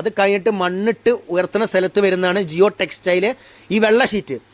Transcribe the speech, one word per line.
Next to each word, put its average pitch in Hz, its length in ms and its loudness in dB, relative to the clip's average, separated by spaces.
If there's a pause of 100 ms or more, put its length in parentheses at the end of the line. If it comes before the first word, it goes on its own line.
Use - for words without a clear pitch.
അത് 202 180 -2
കഴിഞ്ഞിട്ട് 202 340 2 (100)
മണ്ണിട്ട് 202 500 0 (200)
ഉയർത്തുന്ന 185 400 -2
സ്ഥലത്ത് 185 340 0
വരുന്നതാണ് 185 320 0 (140)
ജിയോ 185 160 4 (140)
ടെക്സ്റ്റൈൽ 180 440 -2 (480)
ഈ 220 120 2
വെള്ള 233 160 4 (100)
ഷീറ്റ്. 156 240 -6 (160)